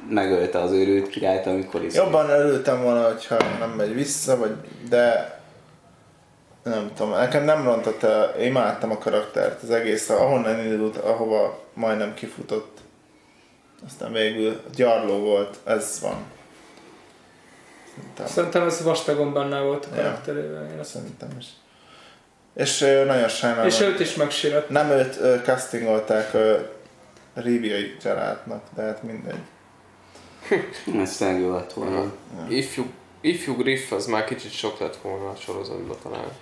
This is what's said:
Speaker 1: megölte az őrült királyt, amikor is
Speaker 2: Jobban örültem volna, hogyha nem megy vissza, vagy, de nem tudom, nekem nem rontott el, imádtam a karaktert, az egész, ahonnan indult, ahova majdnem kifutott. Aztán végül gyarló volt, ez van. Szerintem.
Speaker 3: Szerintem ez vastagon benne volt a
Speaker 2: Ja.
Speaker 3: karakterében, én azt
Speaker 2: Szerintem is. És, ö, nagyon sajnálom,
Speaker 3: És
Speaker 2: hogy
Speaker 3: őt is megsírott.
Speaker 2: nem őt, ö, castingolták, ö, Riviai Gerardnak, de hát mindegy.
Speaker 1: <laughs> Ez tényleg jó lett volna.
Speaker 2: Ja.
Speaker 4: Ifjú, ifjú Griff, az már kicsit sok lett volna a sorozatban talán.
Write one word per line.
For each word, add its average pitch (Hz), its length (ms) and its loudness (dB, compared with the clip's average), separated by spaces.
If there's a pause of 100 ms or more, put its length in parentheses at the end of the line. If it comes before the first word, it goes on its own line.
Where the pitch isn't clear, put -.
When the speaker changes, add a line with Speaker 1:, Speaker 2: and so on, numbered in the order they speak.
Speaker 1:
megölte 95 500 2
az 87 120 2
őrült 98 380 4
királyt, 95 360 0
amikor 92 380 -2
is 85 100 -6
Speaker 2:
Jobban 156 360 4
örültem 143 520 4
volna, 120 260 4
hogyha 113 300 0 (220)
nem 113 100 -2
megy 110 260 -2
vissza, 131 420 0
vagy, 110 180 0 (340)
de 120 480 4 (1300)
nem 107 320 -4
tudom, 107 160 -2
nekem 127 320 2
nem 151 200 4
rontott 113 400 0
el, 110 380 4
imádtam 117 500 0
a 107 60 -2
karaktert, - 680 -2
az 113 80 -12
egész, 113 380 0
ahonnan 113 560 4
indult, 110 320 -2
ahova 110 640 0 (140)
majdnem 107 400 -2
kifutott. - 640 -8 (1080)
Aztán - 260 -10
végül 110 500 0 (140)
gyarló 113 420 2
volt, 104 480 0
ez 110 360 -2
van. - 160 -4 (1800)
Szerintem. - 320 -12
Speaker 3:
Szerintem 175 360 0
ez 165 200 -2
vastagon 147 500 0
benne 143 260 -2
volt 143 260 -2
a - 100 -10
Speaker 2:
Ja. - 60 0
Speaker 3:
karakterében, 78 720 -6
én 78 80 -12
azt 76 120 -12
Speaker 2:
Szerintem - 380 -14 (100)
is. - 60 -16 (1120)
És, - 260 0
ö, 139 240 8
nagyon 127 220 4
sajnálom, 117 400 2
Speaker 3:
És 120 100 4
Speaker 2:
hogy 208 100 4
Speaker 3:
őt 190 120 0
is 170 160 0
megsírott. 147 540 0
Speaker 2:
nem 147 200 4
őt, 131 320 2
ö, 127 220 6
castingolták, 110 880 0
ö, 110 220 6 (760)
Riviai 113 720 -2
Gerardnak, 107 600 -4 (120)
de 110 60 -6
hát 107 220 -6
mindegy. 113 360 -10 (1080)
Speaker 1:
<laughs> - 520 -2
Ez 95 160 -4
tényleg 92 240 0
jó 90 120 0
lett 90 200 -6
volna. 95 260 -4
Speaker 2:
Ja. 101 560 -8
Speaker 4:
Ifjú, 131 300 -4 (360)
ifjú 165 340 -2
Griff, 131 360 -2
az 104 140 -2
már 110 180 0
kicsit - 280 -8
sok - 280 -6
lett - 220 -6
volna 98 280 -8
a 98 60 -10
sorozatban 92 680 -10
talán. 117 240 -10 (140)